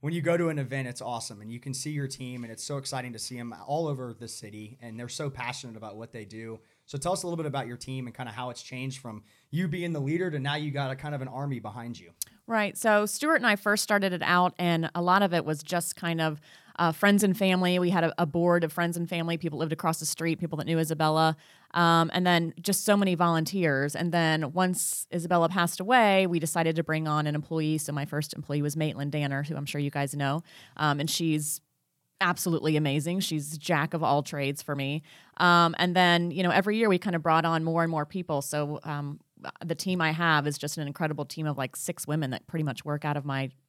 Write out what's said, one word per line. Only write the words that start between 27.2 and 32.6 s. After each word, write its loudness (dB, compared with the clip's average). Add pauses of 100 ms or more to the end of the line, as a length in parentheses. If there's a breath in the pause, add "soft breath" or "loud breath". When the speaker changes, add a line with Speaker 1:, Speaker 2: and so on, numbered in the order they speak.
Speaker 2:
an 0
employee. 0
So -4
my -2
first -4
employee -4
was -2
Maitland -2
Danner, -2
who -6
I'm -6
sure -4
you -2
guys -4
know, 0 (360 loud breath)
um, 2
and -2
she's -2 (600)
absolutely 2